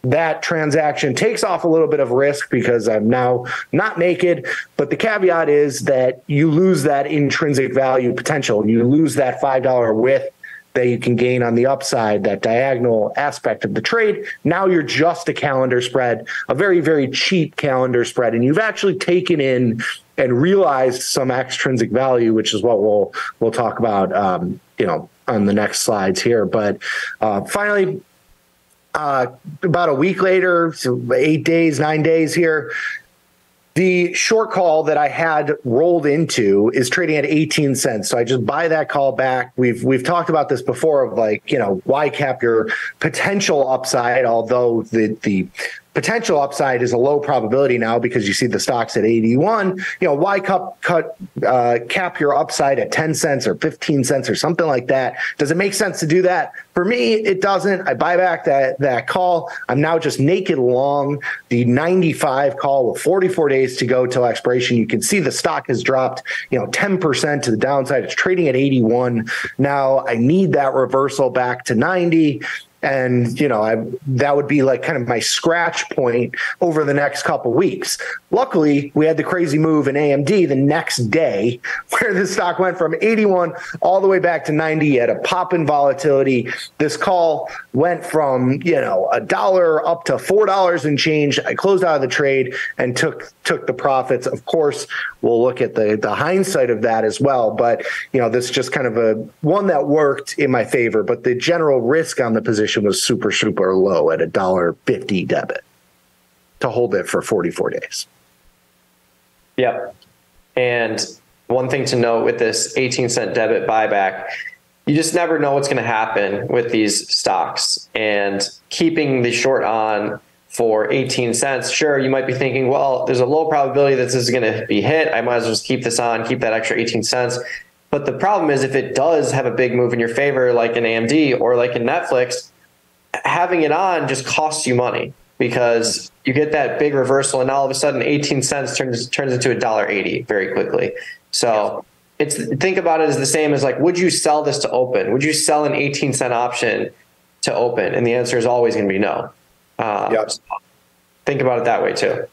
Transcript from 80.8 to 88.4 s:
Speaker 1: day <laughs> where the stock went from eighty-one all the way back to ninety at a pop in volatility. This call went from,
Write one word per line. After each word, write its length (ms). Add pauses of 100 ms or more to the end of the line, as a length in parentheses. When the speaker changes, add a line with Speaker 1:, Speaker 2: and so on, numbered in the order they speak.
Speaker 1:
day 500 (160)
<laughs> 140
where 240
the 140
stock 320
went 180
from 240
eighty-one 520 (280)
all 200
the 60
way 120
back 260
to 60
ninety 480
at 100
a 60
pop 360
in 140
volatility. 800 (300)
This 180
call 540 (240)
went 320
from, 580